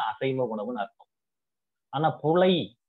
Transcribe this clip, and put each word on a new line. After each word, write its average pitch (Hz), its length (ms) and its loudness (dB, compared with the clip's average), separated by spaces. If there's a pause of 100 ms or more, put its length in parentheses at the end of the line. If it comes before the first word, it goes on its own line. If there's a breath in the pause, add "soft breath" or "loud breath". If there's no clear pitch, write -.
அசைவ 131 400 -2
உணவுன்னு 110 360 -6
அர்த்தம். - 260 -12 (840)
ஆனா 151 180 0
புலை, 180 420 4 (340)